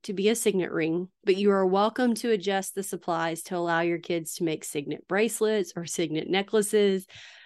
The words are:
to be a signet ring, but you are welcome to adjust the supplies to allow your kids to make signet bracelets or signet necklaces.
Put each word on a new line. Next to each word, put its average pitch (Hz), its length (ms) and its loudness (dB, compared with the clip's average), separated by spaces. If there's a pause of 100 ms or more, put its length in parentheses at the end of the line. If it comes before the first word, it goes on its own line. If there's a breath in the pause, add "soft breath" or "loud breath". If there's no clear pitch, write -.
to 214 80 -6
be 190 160 2
a 226 80 4
signet 190 340 0
ring, 165 380 -2 (160)
but 196 100 4
you 202 160 2
are 196 160 4
welcome 220 500 2
to 233 140 -2
adjust 196 460 -2
the 196 80 -4
supplies 165 600 -4
to 185 120 -6
allow 170 240 0
your 170 180 0
kids 170 360 -4
to 180 100 -4
make 160 180 -2
signet 147 460 -8
bracelets 214 680 0
or 170 100 -6
signet 156 460 -4
necklaces. 202 800 2 (380 loud breath)